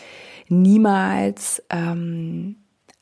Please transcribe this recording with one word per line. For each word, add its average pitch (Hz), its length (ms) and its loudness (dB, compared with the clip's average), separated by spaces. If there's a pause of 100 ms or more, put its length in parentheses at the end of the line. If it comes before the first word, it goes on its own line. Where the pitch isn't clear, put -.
(480)
niemals, 196 1200 2
ähm, 170 880 -6 (460)